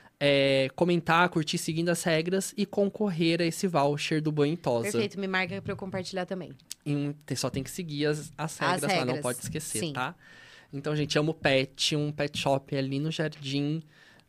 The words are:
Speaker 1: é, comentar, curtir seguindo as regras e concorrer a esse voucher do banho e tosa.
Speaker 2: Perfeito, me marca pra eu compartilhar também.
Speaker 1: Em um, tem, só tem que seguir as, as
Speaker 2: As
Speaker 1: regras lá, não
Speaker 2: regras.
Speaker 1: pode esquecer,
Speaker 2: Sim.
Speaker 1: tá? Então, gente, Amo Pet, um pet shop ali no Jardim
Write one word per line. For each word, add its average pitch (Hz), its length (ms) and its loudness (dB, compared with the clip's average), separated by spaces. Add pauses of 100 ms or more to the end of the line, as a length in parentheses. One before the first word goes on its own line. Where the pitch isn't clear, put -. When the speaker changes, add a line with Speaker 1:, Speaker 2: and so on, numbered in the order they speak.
(180)
Speaker 1:
é, 139 560 4
comentar, 175 540 4
curtir 170 300 -2
seguindo 165 320 -2
as 170 120 0
regras 175 540 0
e 202 100 0
concorrer 175 760 0
a 175 40 2
esse 170 220 0
voucher 147 540 2
do 151 120 0
banho 147 220 2
e - 20 -2
tosa. 120 340 0
Speaker 2:
Perfeito, 202 280 -2
me 196 100 -4
marca 190 340 -2
pra 202 100 -6
eu 185 40 -6
compartilhar 185 500 -6
também. 175 240 -8 (340)
Speaker 1:
Em 143 120 0
um, 143 160 -2 (120)
tem, 131 120 -4
só 131 120 -2
tem 135 140 -4
que - 80 -10
seguir 151 360 -2
as, 151 300 -2
as 156 240 -6
Speaker 2:
As 170 200 2
Speaker 1:
regras - 20 -2
lá, 147 180 2
não 127 60 0
Speaker 2:
regras. 143 160 -2
Speaker 1:
pode 123 160 -2
esquecer, - 400 -8
Speaker 2:
Sim. 160 140 -4
Speaker 1:
tá? 135 220 -4 (580)
Então, 147 240 -4
gente, 147 200 0
Amo 151 160 4
Pet, 139 600 2
um 147 160 0
pet 147 260 -4
shop 139 400 0
ali 135 220 -2
no 151 120 -2
Jardim 147 680 -2 (480)